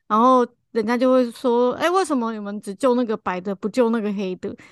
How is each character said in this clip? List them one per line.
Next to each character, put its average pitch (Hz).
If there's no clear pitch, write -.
然 214
后 254
人 214
家 247
就 254
会 254
说 247
，“哎， 320
为 370
什 302
么 226
你 220
们 208
只 202
救 254
那 247
个 220
白 185
的， 202
不 196
救 226
那 233
个 208
黑 190
的？” -